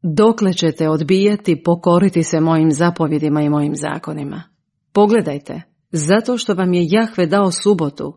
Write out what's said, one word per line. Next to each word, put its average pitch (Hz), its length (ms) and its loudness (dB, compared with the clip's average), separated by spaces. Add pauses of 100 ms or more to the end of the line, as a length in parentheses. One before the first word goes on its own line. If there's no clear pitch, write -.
Dokle 202 520 2
ćete 160 360 -2
odbijati 190 720 0
pokoriti 175 600 2
se 165 160 -2
mojim 160 320 2
zapovjedima 151 720 0
i 147 80 0
mojim 147 260 0
zakonima? 151 680 -10 (500)
Pogledajte, 202 680 0 (300)
zato 202 460 0
što 220 160 -4
vam 180 200 0
je 175 160 2
Jahve 214 360 0
dao 190 260 0
subotu 160 640 -2